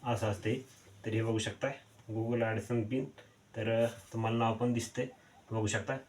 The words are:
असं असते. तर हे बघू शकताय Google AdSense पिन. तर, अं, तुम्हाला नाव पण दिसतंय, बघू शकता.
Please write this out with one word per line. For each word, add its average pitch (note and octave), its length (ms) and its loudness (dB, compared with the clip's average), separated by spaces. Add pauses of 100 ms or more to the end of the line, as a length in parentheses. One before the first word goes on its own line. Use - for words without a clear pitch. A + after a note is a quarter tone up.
असं A2+ 240 0
असते. G#2+ 380 -2 (400)
तर A2 60 -2
हे A2 120 2
बघू A2+ 140 2
शकताय - 360 -2 (380)
Google A#2 300 0
AdSense A2+ 420 0
पिन. B2 220 -2 (500)
तर, A2+ 280 2
अं, - 300 -4
तुम्हाला A2+ 240 0
नाव A2+ 160 4
पण A#2+ 200 2
दिसतंय, A#2 320 -2 (460)
बघू A2 160 0
शकता. A2 300 0 (120)